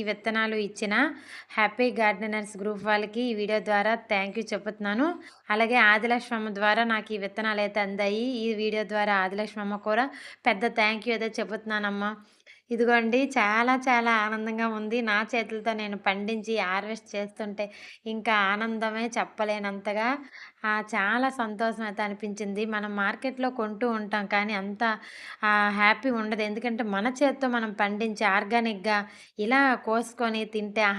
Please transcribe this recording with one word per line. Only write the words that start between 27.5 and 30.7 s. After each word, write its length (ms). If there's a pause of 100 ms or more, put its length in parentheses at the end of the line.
మనం 160 (100)
పండించి 520
ఆర్గానిక్‌గా 640 (460)
ఇలా 180 (240)
కోసుకొని 560 (120)
తింటే 360